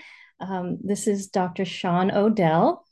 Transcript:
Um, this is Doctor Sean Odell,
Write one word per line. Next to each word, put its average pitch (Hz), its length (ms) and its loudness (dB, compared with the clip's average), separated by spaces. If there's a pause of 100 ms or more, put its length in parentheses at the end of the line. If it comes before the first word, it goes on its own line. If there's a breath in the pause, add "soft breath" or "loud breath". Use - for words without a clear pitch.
(400 loud breath)
Um, 180 420 -6
this 202 260 -4
is 202 200 -2
Doctor 180 380 -2
Sean 180 440 0
Odell, 202 840 2